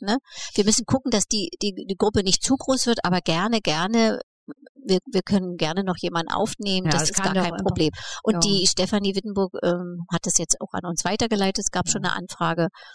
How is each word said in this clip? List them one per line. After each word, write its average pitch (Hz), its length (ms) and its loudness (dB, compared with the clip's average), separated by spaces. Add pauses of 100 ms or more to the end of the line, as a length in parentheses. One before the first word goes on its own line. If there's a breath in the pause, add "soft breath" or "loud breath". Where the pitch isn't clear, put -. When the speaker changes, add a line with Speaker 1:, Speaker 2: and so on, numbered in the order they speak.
Speaker 1:
ne? 208 180 0 (360 loud breath)
Wir 208 100 4
müssen 214 200 4
gucken, 262 280 0
dass 202 140 2
die, 208 240 -2 (120)
die, 196 120 0 (140)
die 190 80 -2
Gruppe 208 280 2
nicht 185 180 2
zu 269 140 2
groß 262 300 0
wird, 233 180 2
aber 180 160 2
gerne, 196 400 2
gerne, 202 580 2 (680)
wir, 190 140 2 (140)
wir 190 100 2
können 185 360 0
gerne 170 260 0
noch 185 160 0
jemanden 170 320 -2
aufnehmen, 196 540 0
Speaker 2:
Ja, 160 40 4
Speaker 1:
das 143 120 4
Speaker 2:
das 156 80 0
Speaker 1:
ist - 60 -4
Speaker 2:
kann 190 100 2
Speaker 1:
gar 190 80 0
Speaker 2:
doch 185 80 2
Speaker 1:
kein 170 120 0
Speaker 2:
immer 196 140 -4
Speaker 1:
Problem. 180 220 2 (340 loud breath)
Und 220 100 4
Speaker 2:
Ja. 170 60 0
Speaker 1:
die 190 260 2
Stefanie 196 480 0
Wittenburg, 196 380 -2 (100)
ähm, 175 500 -4
hat 170 140 -2
das - 120 2
jetzt - 220 0
auch - 120 -8
an 180 140 -6
uns 175 180 -4
weitergeleitet, 202 600 0
es - 60 -8
gab 180 180 -2
schon - 140 -2
Speaker 2:
Ja. 185 80 -2
Speaker 1:
eine - 80 -4
Anfrage 170 480 -2 (280 loud breath)